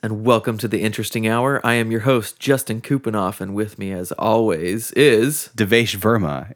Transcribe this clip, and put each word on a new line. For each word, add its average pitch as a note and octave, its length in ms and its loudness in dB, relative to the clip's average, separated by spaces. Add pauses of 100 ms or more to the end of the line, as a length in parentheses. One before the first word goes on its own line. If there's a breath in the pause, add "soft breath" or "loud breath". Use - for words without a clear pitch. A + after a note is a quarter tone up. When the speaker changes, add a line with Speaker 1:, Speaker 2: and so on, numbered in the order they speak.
Speaker 1:
and A2 220 -6
welcome A#2 320 2
to A2 100 -6
The G#2 140 -2
Interesting A2 480 -2
Hour. B2 340 0
I A#2 120 2
am A#2 160 0
your A2+ 100 0
host, A#2 400 0
Justin B2+ 400 -2
Kupinoff, G#2+ 640 -2
and F#2+ 120 -8
with G#2 240 -6
me, G2 140 -8
as F2+ 200 -8
always, G#2+ 800 0
is C3+ 640 4
Speaker 2:
Devesh A2 440 2
Verma, F#2 580 -2